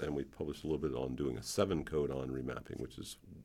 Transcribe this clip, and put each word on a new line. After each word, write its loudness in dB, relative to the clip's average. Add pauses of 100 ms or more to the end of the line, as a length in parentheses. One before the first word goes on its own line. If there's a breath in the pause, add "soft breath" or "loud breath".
and 0
we 0
published -6
a -2
little 4
bit 2
on 0
doing 2
a -6
seven 4
codon 2
remapping, -4
which -6
is -8 (280)